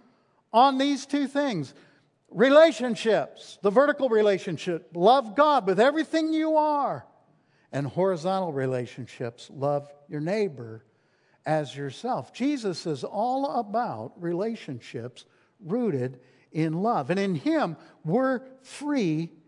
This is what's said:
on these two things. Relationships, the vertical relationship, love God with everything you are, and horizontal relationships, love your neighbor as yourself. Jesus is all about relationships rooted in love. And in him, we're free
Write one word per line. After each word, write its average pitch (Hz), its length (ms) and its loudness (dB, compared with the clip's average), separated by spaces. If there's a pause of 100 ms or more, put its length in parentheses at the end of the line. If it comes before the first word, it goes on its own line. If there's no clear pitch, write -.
(520)
on 262 260 6
these 277 280 0
two 285 220 0
things. 247 440 -2 (560)
Relationships, 240 1300 4
the 202 80 2
vertical 269 380 2
relationship, 190 880 0
love 220 400 4
God 285 320 4
with 185 100 2
everything 311 540 2
you 311 240 0
are, 285 500 0 (640)
and 143 160 -4
horizontal 180 640 -2
relationships, 127 1040 -6
love 143 340 -2 (200)
your 151 120 -8
neighbor 147 640 -6 (640)
as 151 300 -2
yourself. 143 560 -8
Jesus 233 540 -4
is 151 180 -4
all 247 560 -2
about 196 600 -6
relationships 170 1080 -8 (380)
rooted 156 540 -2 (320)
in 160 220 0
love. 175 380 -2
And 185 100 0
in 196 160 0
him, 233 400 0 (280)
we're 254 360 0 (220)
free 185 680 -2 (160)